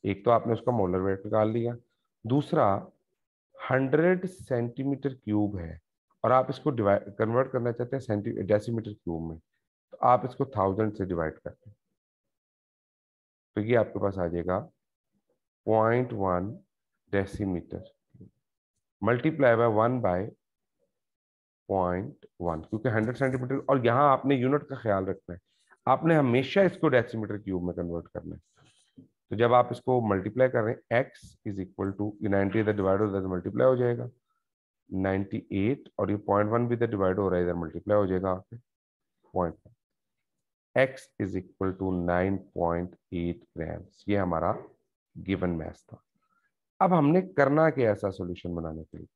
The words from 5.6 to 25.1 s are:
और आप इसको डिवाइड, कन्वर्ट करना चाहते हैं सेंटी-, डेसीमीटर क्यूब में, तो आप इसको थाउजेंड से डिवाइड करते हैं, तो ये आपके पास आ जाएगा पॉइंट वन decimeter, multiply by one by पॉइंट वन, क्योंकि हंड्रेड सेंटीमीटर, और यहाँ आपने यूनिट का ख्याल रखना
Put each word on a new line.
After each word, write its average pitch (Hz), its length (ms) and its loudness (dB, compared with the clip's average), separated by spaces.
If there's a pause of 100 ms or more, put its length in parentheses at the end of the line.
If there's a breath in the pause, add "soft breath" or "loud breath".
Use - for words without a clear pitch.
और 113 80 4
आप 131 180 4
इसको - 220 -4
डिवाइड, 101 440 2
कन्वर्ट 120 360 0
करना 120 200 -2
चाहते 120 240 -6
हैं 131 60 -6
सेंटी-, 107 420 -4
डेसीमीटर 107 500 0
क्यूब 82 360 -6
में, 80 80 -10
तो - 680 -20
आप 123 220 4
इसको 135 200 -4 (100)
थाउजेंड 101 380 0
से 98 120 -4
डिवाइड 82 340 -4
करते - 300 -18
हैं, 104 60 -20 (1800)
तो 107 40 -2
ये 113 140 0
आपके 107 240 0
पास 98 180 -2
आ 87 120 -2
जाएगा 87 300 -2 (1080)
पॉइंट 117 480 2
वन 98 420 -2 (560)
decimeter, 98 680 -4 (1200)
multiply 123 560 2
by 117 180 4
one 120 260 2
by 90 160 0 (1500)
पॉइंट 95 560 -2 (160)
वन, 85 200 -4
क्योंकि 113 280 -4
हंड्रेड 110 280 0
सेंटीमीटर, 131 420 -2
और 131 260 2
यहाँ 135 260 6
आपने 131 240 2
यूनिट 131 340 0
का 135 60 -8
ख्याल 104 300 0
रखना 90 280 -8